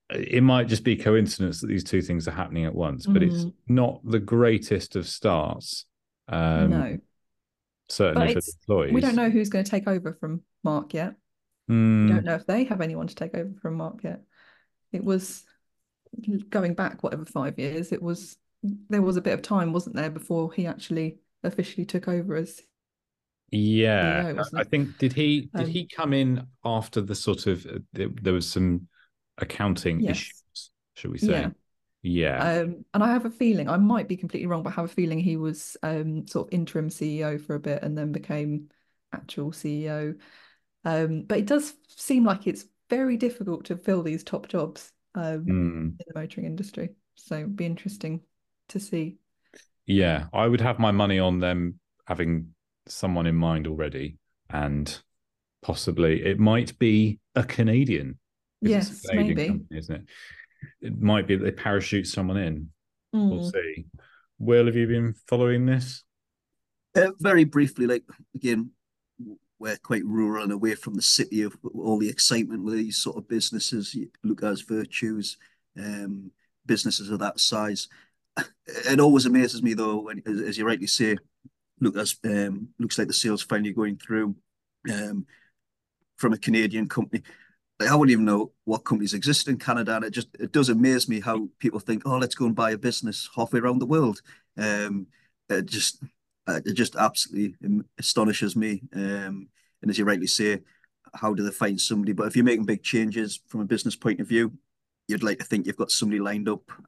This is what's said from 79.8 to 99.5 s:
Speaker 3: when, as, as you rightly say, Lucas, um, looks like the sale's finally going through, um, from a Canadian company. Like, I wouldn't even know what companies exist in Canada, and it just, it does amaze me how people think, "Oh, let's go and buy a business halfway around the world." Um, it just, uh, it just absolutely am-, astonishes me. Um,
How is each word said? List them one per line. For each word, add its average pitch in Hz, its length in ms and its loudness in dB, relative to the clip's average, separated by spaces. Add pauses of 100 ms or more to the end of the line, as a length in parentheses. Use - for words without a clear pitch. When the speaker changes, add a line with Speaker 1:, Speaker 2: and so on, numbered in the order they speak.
Speaker 3:
when, 107 260 -12
as, 107 140 -2
as 107 180 -6
you 107 80 -2
rightly 107 200 0
say, 110 300 2 (640)
Lucas, 104 440 0
um, 101 440 -2 (100)
looks 117 200 -2
like 107 100 0
the - 60 -4
sale's 107 280 0
finally 104 300 -2
going 104 240 -2
through, 107 400 -2 (560)
um, 104 340 -6 (920)
from 113 160 2
a 110 60 0
Canadian 110 500 2
company. - 340 -4 (580)
Like, 107 100 2
I 147 40 4
wouldn't 147 180 8
even 110 120 6
know 104 280 2 (120)
what 113 200 -2
companies 104 300 -2
exist - 340 0
in 131 100 2
Canada, 117 380 -2
and 110 80 -4
it 110 60 -6
just, 113 180 -6 (100)
it 120 140 -6
does 139 160 4
amaze 123 400 4
me 113 120 -2
how 110 280 -2 (100)
people 107 220 0
think, 110 240 -4
"Oh, 127 140 0
let's 127 160 0
go 123 120 0
and 113 80 2
buy 110 180 2
a 107 60 -4
business 117 560 -4
halfway 120 260 0
around 123 180 2
the 127 80 -2
world." 135 340 2 (360)
Um, 104 500 -2 (420)
it 95 180 0
just, - 360 -4 (460)
uh, 80 160 -2
it 101 100 -4
just 113 220 0
absolutely 101 580 0 (100)
am-, 104 240 0 (100)
astonishes 107 580 0
me. 107 260 -2 (100)
Um, 98 560 -6 (320)